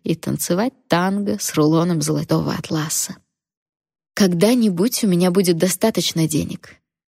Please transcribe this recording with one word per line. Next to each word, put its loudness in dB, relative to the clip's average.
и -2
танцевать -2
танго 0
с -6
рулоном 2
золотого -2
атласа. -6
«Когда-нибудь 2
у 2
меня 2
будет 2
достаточно 0
денег. -6